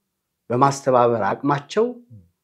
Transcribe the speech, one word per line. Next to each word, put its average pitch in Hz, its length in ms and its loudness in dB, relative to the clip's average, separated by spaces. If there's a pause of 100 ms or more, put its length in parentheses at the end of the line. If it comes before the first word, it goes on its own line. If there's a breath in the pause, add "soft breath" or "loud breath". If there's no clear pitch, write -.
(500)
በማስተባበር 123 760 2
አቅማቸው 139 600 -2 (580)